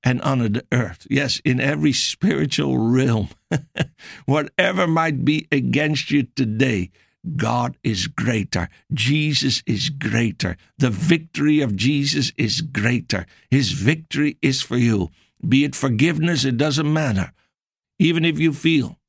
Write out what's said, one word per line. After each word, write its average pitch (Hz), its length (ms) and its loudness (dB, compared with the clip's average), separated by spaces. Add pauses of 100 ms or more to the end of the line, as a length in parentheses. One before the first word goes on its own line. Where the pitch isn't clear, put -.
and 127 200 0
under 123 260 0
the 104 220 -2
earth. 107 380 -4
Yes, 139 360 -2
in 127 140 2
every 147 340 0
spiritual 143 840 0
realm. 117 520 2 (220)
<laughs> 165 80 0 (640)
Whatever 175 640 2
might 160 360 0
be 156 280 0
against 139 580 0
you 143 140 2
today, 110 680 -2 (460)
God 120 480 -2
is 95 240 -2
greater. 101 600 -2 (240)
Jesus 143 760 0
is 117 220 -2
greater. 110 680 -2 (200)
The 127 120 2
victory 151 720 2
of 110 140 0
Jesus 139 600 0
is 110 260 -2
greater. 120 640 -2 (240)
His 127 220 2
victory 147 680 -2
is 131 220 0
for - 140 -4
you. 110 340 2 (360)
Be 135 160 4
it - 120 -2
forgiveness, 147 720 0
it 127 120 0
doesn't 147 340 0
matter. 131 400 0 (680)
Even 165 260 4
if 151 140 0
you 160 140 2
feel 147 440 0 (120)